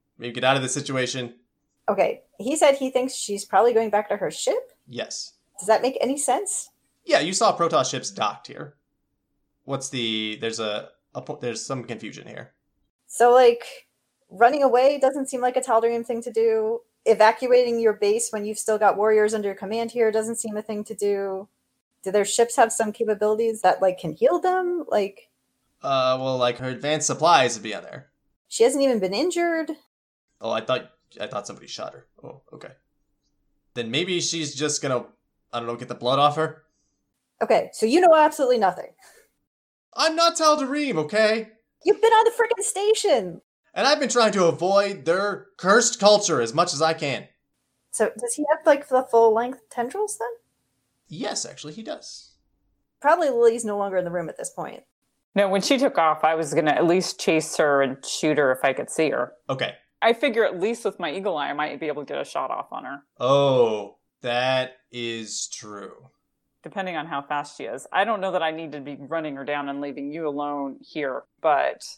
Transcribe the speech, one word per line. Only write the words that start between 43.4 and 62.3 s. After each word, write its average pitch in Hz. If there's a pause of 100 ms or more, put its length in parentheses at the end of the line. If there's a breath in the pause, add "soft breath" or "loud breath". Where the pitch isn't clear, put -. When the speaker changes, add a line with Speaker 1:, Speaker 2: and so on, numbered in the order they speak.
Speaker 1:
And 214
I've 294
been 262
trying 226
to 185
avoid 180
their 185 (100)
cursed 220
culture 196
as 113
much 170
as 143
I 160
can. 139 (640)
Speaker 2:
So -
does 240
he 294
have, 311
like, 285
the 254
full-length 233
tendrils, 381
then? 466 (800)
Speaker 1:
Yes, -
actually, 147
he 214
does. - (680)
Speaker 2:
Probably 320
Lily's 233
no 208
longer 196
in 180
the 170
room 170
at -
this -
point. - (520)
Speaker 3:
No, 196
when 190
she 269
took 262
off, 156
I 160
was 156
gonna 151
at 160
least 175
chase 160
her 143
and 135
shoot 151
her 139
if 131
I 135
could 135
see 156
her. 123 (160)
Speaker 1:
Okay. 135 (280)
Speaker 3:
I 233
figure 233
at 185
least 226
with 196
my 165
eagle 190
eye, 139
I 143
might 147
be 160
able 147
to 143
get 143
a 139
shot 135